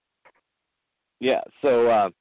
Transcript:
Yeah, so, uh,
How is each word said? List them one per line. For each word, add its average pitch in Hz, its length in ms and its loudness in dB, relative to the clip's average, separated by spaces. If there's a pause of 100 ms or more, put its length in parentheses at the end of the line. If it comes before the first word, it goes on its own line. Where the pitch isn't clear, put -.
(1200)
Yeah, 123 200 -2 (220)
so, 120 260 2
uh, 104 220 0 (100)